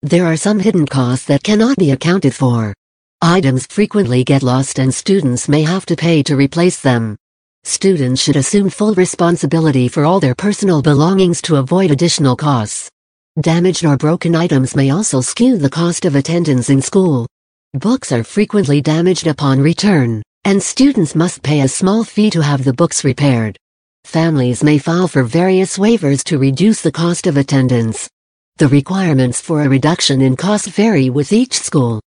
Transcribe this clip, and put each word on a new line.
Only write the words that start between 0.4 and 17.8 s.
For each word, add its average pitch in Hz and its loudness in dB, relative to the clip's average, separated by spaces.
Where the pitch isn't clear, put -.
hidden 185 2
costs 131 -2
that 139 0
cannot 220 2
be 180 2
accounted 165 0
for. 117 0
Items 170 0
frequently 190 0
get 135 0
lost 127 0
and 131 0
students 151 -2
may 151 2
have 180 -2
to 170 0
pay 160 0
to 139 0
replace 170 0
them. 113 -2
Students 139 0
should 147 0
assume 196 0
full 208 -2
responsibility 160 0
for 143 -2
all 180 2
their 131 0
personal 190 -2
belongings 170 2
to 160 -2
avoid 170 0
additional 143 0
costs. 131 -4
Damaged 170 0
or 143 2
broken 165 0
items 156 0
may 135 2
also 147 -2
skew 240 0
the 143 0
cost 170 -2
of 151 0
attendance 147 0
in 135 4
school. 143 0
Books 214 -2